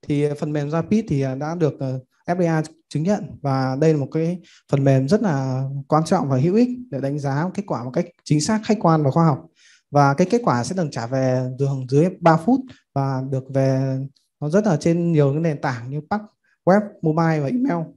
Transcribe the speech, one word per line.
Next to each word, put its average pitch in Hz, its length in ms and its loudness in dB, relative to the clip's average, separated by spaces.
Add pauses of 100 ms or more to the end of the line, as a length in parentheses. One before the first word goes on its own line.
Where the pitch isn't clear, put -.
Thì 147 200 0 (120)
phần 151 140 -4
mềm 147 180 -4
Rapid 170 380 0
thì, 143 120 0
à, 131 140 -2
đã 147 200 -6
được, 160 240 -2
ờ, 131 220 -6 (260)
F 175 140 -2
D 175 60 2
A 160 160 2 (260)
chứng 143 140 -4
nhận 202 220 -2 (180)
và 131 380 -2
đây 160 120 4
là 151 80 0
một 131 120 -4
cái 165 260 -2 (320)
phần 139 140 2
mềm 135 240 4
rất 208 140 2
là 135 420 -2 (240)
quan 156 160 4
trọng 160 240 0
và 135 100 2
hữu 170 160 2
ích 247 140 4 (220)
để 135 100 -6
đánh 139 180 -4
giá 143 360 -2
kết 196 120 -6
quả 120 180 -6
một 127 60 -8
cách 175 160 -2 (180)
chính 151 160 2
xác, 214 240 0
khách 214 160 0
quan 160 220 4
và 139 80 2
khoa 165 160 4
học. 147 200 0 (440)
Và 139 240 4
cái 180 160 2
kết 240 140 0
quả 120 200 0
sẽ 185 120 -6
được 175 140 -2
trả 117 160 -8
về 127 520 -2
đường 135 300 -4
dưới 143 200 2 (120)
ba 160 160 6
phút 247 240 2 (340)
và 135 360 -2
được 131 140 -4 (100)
về, 135 440 0 (420)
nó 147 80 -4
rất 202 180 2
là 175 100 2
trên 170 360 0
nhiều 143 200 4
cái 151 80 -2
nền 156 200 -2
tảng 127 300 -6
như 147 100 -8 (100)
Pack, 208 140 -4 (400)
web, 190 160 6 (220)
mobile 160 380 2
và 143 60 -2
email. 160 400 -2 (100)